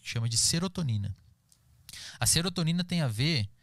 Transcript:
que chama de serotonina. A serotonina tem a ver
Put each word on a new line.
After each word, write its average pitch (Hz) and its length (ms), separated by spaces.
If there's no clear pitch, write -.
que - 60
chama 117 200
de 117 80
serotonina. 123 800
A 120 80
serotonina 170 560
tem 175 200
a 143 40
ver 120 420